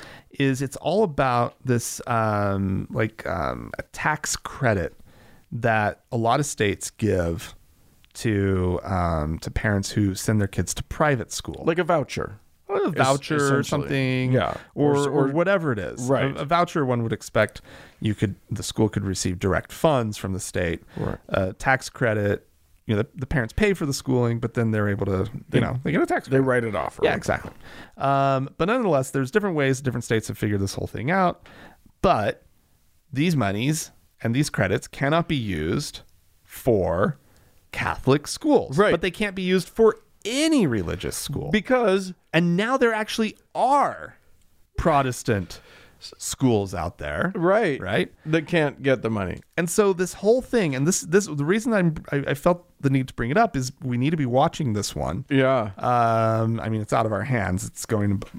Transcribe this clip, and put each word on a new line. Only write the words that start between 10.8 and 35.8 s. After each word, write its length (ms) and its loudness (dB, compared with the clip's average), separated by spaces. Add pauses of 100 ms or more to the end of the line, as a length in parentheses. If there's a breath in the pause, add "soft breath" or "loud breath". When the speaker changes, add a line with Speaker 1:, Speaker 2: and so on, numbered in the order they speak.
Speaker 1:
private 480 -2
school. 340 -10
Speaker 2:
Like 120 2
a 60 2
voucher. 560 -2 (280)
Speaker 1:
Or 160 -2
a 60 0
Speaker 2:
Es-, 60 -2
Speaker 1:
voucher 400 2
or 20 2 (220)
Speaker 2:
essentially. 40 0
Speaker 1:
something. 680 0
Speaker 2:
Yeah. 220 2 (180 loud breath)
Speaker 1:
Or, 220 2
Speaker 2:
Or 20 2
s-, 100 2
Speaker 1:
or 40 -2
Speaker 2:
or 160 2
Speaker 1:
whatever 440 0
it 80 -2
is. 300 -6
Speaker 2:
Right. 260 2
Speaker 1:
A, 60 -6
a 40 -6
voucher, 400 0
one 180 0
would 100 -4
expect 480 -2 (400 loud breath)
you 140 0
could, 200 0 (140)
the 140 -6
school 260 0
could 160 -2
receive 340 -2
direct 320 -2
funds 460 0
from 160 -6
the 60 -4
state. 420 -4 (160)
Speaker 2:
Right. 200 -4 (120)
Speaker 1:
Uh, 300 -2
tax 280 0
credit, 600 0 (380)
you 100 0
know, 80 2
the, 120 -8
the 100 -8
parents 280 -2
pay 200 2
for 120 -4
the 80 -2
schooling, 460 0
but 160 -6
then 160 0
they're 180 0
able 160 -2
to, 280 0
you 140 -12
Speaker 2:
They, 140 2
Speaker 1:
know, 220 -2
they 100 -2
get 80 2
a 40 2
tax 220 -2
Speaker 2:
they 40 -12
Speaker 1:
credit. 120 4
Speaker 2:
write 220 2
it 100 -4
off, 260 -4
Speaker 1:
Yeah, 100 4
Speaker 2:
right? 60 -2
Speaker 1:
exactly. 340 -4 (440 loud breath)
Um, 640 2
but 80 0
nonetheless, 460 2
there's 200 -2
different 240 2
ways 260 2
different 220 -2
states 240 0
have 100 -6
figured 220 0
this 140 -2
whole 140 -6
thing 220 -4
out. 380 0 (540 loud breath)
But 420 2 (680)
these 260 2
monies 540 0 (300)
and 140 0
these 140 2
credits 380 0
cannot 420 0
be 80 0
used 640 -4 (420)